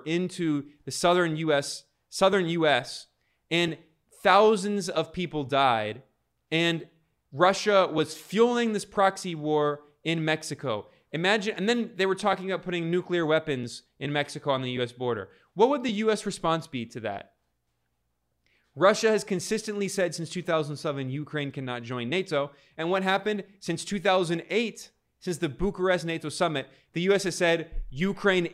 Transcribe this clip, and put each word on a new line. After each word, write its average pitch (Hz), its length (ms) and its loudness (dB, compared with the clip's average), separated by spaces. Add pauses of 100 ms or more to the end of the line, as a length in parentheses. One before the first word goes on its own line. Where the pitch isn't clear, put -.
into 165 600 -2 (180)
the 131 80 -10
southern 175 460 2
U 160 160 0
S, - 320 -2 (240)
southern 190 400 2
U 165 180 2
S, 131 400 0 (420)
and 165 280 0 (440)
thousands 202 680 4
of 160 240 -2
people 156 300 -4
died, 120 600 2 (480)
and 165 360 0 (440)
Russia 190 600 4
was 156 240 0
fueling 233 580 2
this 196 120 -4
proxy 190 480 0
war 147 480 0 (220)
in 160 220 -2
Mexico. 143 600 -4 (260)
Imagine, 196 420 0
and 196 140 -2
then 233 260 0
they 190 100 0
were 190 80 2
talking 190 380 -2
about 175 140 -4
putting 170 260 -4
nuclear 175 340 0
weapons 147 580 -2 (160)
in 135 120 -6
Mexico 143 400 -4
on 131 100 0
the 127 100 -4
U 123 120 -2
S 117 80 -6
border. 117 380 -4 (240)
What 220 160 4
would 277 140 0
the 262 80 0
U 214 200 0
S 208 140 -2
response 165 420 -2
be 120 200 -6
to 120 120 -14
that? 104 320 -8 (1500)
Russia 208 320 4
has 208 140 2
consistently 202 640 -4
said 180 260 -2
since 165 160 -8
two 180 120 -8
thousand 156 340 -2
seven 135 340 -6
Ukraine 143 400 -6
cannot 127 340 -8
join 120 260 -6
nato. 147 420 -2 (260)
And 160 140 -2
what 190 120 0
happened? 196 420 0 (160)
Since 165 240 -4
two 202 160 -6
thousand 175 480 2
eight, 214 420 -4 (300)
since 175 160 -4
the 170 100 -2
Bucharest 180 560 0
nato 165 240 -6
summit, 147 400 -2 (240)
the 165 120 -2
U 190 100 4
S 196 100 2
has 185 140 -4
said 170 340 2 (180)
Ukraine 185 640 0